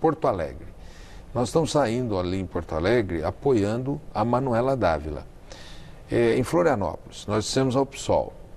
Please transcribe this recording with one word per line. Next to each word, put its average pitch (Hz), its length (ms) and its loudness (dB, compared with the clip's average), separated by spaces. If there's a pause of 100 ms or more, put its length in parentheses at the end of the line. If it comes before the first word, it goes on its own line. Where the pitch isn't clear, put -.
Porto 156 280 2
Alegre. 78 400 -2 (680)
Nós 120 140 0
estamos 160 240 2
saindo 110 440 2
ali 90 220 0
em 92 80 -2
Porto 80 300 -4
Alegre 90 480 2
apoiando 123 760 0 (140)
a 107 100 2
Manuela 123 520 2
Dávila. 78 500 0 (840)
É, 117 240 4
em 127 60 2
Florianópolis, 120 840 0
nós 107 160 2
dissemos 131 320 2
ao 135 100 4
psol - 460 0 (240)